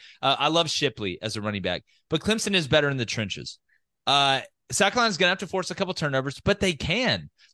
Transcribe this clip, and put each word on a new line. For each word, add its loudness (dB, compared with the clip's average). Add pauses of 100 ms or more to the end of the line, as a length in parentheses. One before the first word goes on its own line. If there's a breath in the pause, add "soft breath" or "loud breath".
(200 loud breath)
Uh, 2
I 2
love 2
Shipley -2
as -6
a -6
running -4
back, -2 (260)
but 0
Clemson 0
is 0
better 4
in -2
the -2
trenches. -6 (480)
Uh, 4 (300)
South 2
Carolina's 2
gonna 4
have 0
to -8
force -4
a -8
couple -4
turnovers, -2
but 0
they 2
can. -2 (240 soft breath)